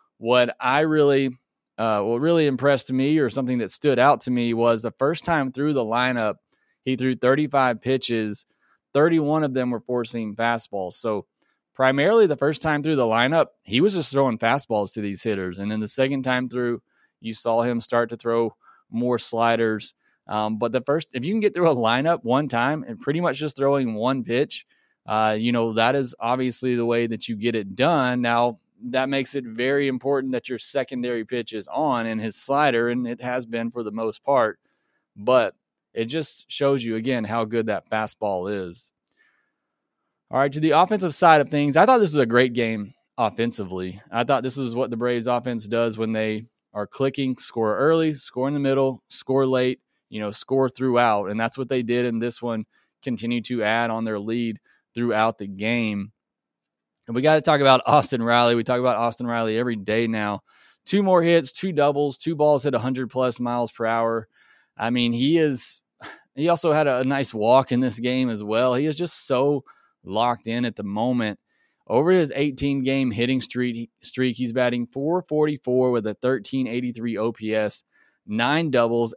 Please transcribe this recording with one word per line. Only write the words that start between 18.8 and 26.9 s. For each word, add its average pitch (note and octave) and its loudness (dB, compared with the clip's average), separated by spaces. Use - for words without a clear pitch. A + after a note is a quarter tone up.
more A#2+ -2
sliders. A2+ 0
Um, G#2+ -2
but A#2 -2
the B2 0
first, D3+ -2
if B2 -6
you F#3+ -2
can A3 -2
get G#3 2
through E3+ 2
a C#3+ 4
lineup B2+ 2
one C3 2
time B2+ 0
and A2+ -10
pretty D3+ -2
much D3+ -2
just D3 -6
throwing C3+ 2
one B2 -2
pitch, A#2+ -2
uh, A2 2
you A#2 0
know, A#2 0
that A#2 4
is B2+ -4
obviously B2+ -2
the A#2 0
way A#2 2